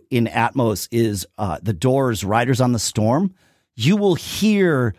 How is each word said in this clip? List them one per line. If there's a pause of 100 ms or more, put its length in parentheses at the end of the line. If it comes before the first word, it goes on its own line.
in
Atmos
is, (100)
uh,
The
Doors'
Riders
on
the
Storm. (400)
You
will
hear,